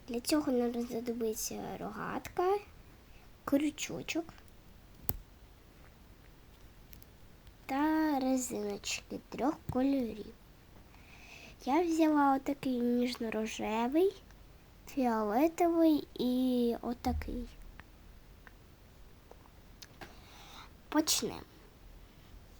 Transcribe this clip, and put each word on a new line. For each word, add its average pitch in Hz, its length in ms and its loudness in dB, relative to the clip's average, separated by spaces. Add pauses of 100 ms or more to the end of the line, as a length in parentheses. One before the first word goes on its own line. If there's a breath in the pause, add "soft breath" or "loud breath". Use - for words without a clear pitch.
Для 240 120 -4
цього 302 320 0
нам 240 200 2
знадобиться 233 1080 -4
рогатка, 208 760 -2 (880 loud breath)
крючочок - 800 -2 (3500)
та 311 540 2
резиночки 208 1000 -2 (100)
трьох 247 260 0 (180)
кольорів. 254 640 0 (1300 loud breath)
Я 294 180 2
взяла 311 540 4
отакий 262 440 -2
ніжно-рожевий, 240 1300 0 (840)
фіолетовий 285 1200 4
і 247 680 4
отакий. 240 680 -2 (3500 loud breath)
Почнемо. 247 520 0 (1200)